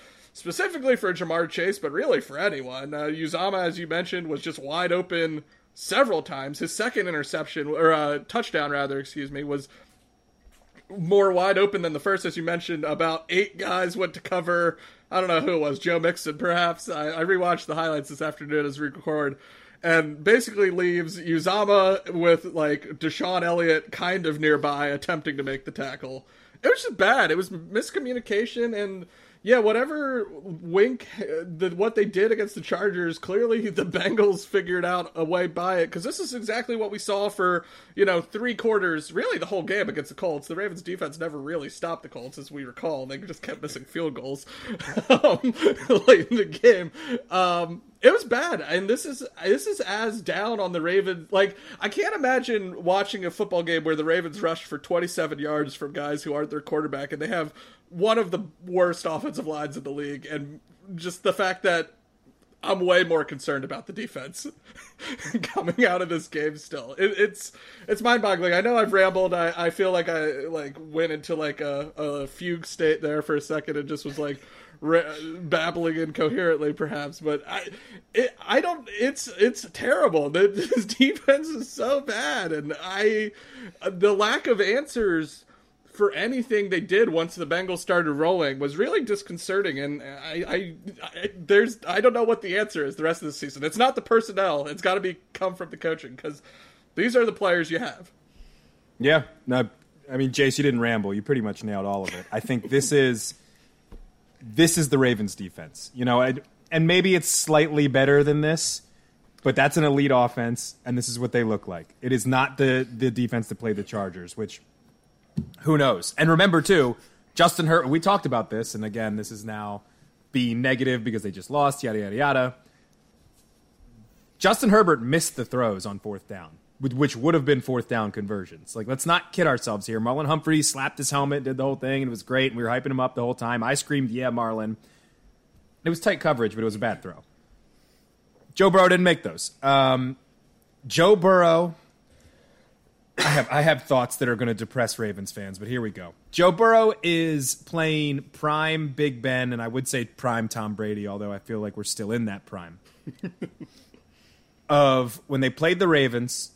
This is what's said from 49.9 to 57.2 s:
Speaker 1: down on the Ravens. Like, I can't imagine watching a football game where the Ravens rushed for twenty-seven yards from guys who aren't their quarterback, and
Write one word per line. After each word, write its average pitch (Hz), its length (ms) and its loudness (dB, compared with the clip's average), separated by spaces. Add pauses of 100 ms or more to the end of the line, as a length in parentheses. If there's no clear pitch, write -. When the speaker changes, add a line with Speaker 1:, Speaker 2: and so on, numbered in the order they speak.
Speaker 1:
down 202 360 -4
on 180 140 -4
the 170 100 -2
Ravens. 180 500 0
Like, 196 240 4 (240)
I 208 80 -2
can't 403 280 -2
imagine 240 680 -2
watching 190 400 0
a 175 60 -4
football 180 320 -2
game 165 220 0
where 160 120 0
the 151 80 -2
Ravens 170 380 0
rushed 165 220 -2
for - 120 -10
twenty-seven 170 640 -2
yards 151 380 -2
from 147 160 -8
guys 147 320 -6
who 147 100 -4
aren't 147 160 -4
their 151 100 -6
quarterback, 147 520 -4
and 147 100 -6